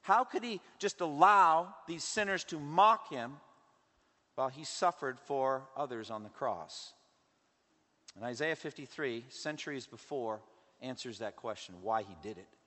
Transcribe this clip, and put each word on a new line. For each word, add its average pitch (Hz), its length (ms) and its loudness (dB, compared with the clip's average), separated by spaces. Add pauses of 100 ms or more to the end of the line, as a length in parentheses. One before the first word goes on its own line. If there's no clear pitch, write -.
How 220 220 4
could - 200 -4
he 226 180 -4 (160)
just - 240 -4
allow 170 720 6 (120)
these 165 160 -8
sinners 196 420 -2
to 165 140 -8
mock 185 500 4
him 127 240 -6 (1000)
while 131 140 0
he 139 140 -14
suffered 139 560 0
for 135 440 0 (120)
others 120 360 -6
on 107 100 -6
the 107 80 -14
cross? - 640 -6 (1200)
And 104 100 -10
Isaiah 139 300 -2
fifty-three, 135 760 -6
centuries 147 560 -8
before, 113 560 -6 (400)
answers 123 380 -10
that 107 160 -6
question, 104 480 -10
why 110 180 0
he 98 220 -12
did 101 160 -10
it. 95 80 -20 (200)